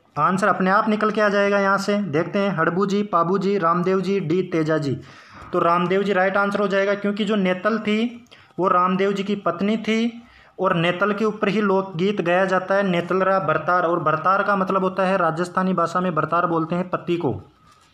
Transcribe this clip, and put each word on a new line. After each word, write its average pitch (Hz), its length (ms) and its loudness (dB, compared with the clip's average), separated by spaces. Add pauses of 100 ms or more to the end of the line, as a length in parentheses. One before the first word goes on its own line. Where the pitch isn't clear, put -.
(160)
आंसर 190 320 2
अपने 185 220 2
आप 214 180 2
निकल 214 220 0
के 220 100 -2
आ 208 80 4
जाएगा 202 320 2
यहाँ 196 180 2
से। 202 200 -2
देखते 170 400 -2
हैं, 196 120 0
हड़बू 170 360 0
जी, 202 180 0
पाबू 180 340 0
जी, 196 200 0
रामदेव 175 420 0
जी, 196 200 -2
डी 170 240 0
तेजा 160 340 0
जी। 139 180 -2 (560)
तो 180 80 0
रामदेव 175 420 2
जी 202 100 0
right 190 240 2
answer 202 240 0
हो 208 80 0
जाएगा, 196 260 0
क्योंकि 202 300 -2
जो 208 120 0
नेतल 190 420 0
थी 220 480 -4 (320)
वो 185 100 2
रामदेव 190 440 2
जी 196 120 -4
की 202 120 -4
पत्नी 202 420 -2
थी 220 440 -4 (360)
और 185 180 0
नेतल 180 380 0
के 220 100 -2
ऊपर 208 240 -2
ही 196 140 0
लोकगीत 190 580 0
गाया 175 260 2
जाता 185 280 0
है, 202 100 2
नेतलरा 185 560 0
भरतार। 160 440 0
और 170 160 0
भरतार 160 420 2
का 202 140 0
मतलब 190 280 0
होता 185 220 0
है, 190 120 2
राजस्थानी 175 560 0
भाषा 170 260 0
में 180 140 -2
भरतार 170 320 0
बोलते 165 280 -2
हैं 185 160 -2
पति 170 260 -2
को। 160 160 0 (600)